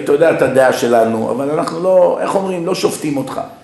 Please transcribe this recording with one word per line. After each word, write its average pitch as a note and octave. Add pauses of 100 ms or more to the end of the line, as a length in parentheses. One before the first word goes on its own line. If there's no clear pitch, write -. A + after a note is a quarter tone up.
אתה D3+
יודע D#3
את -
הדעה B2+
שלנו, A2+
אבל C#3
אנחנו E3
לא, F3+
איך F#3+
אומרים, F#3
לא F#3
שופטים -
אותך. - (240)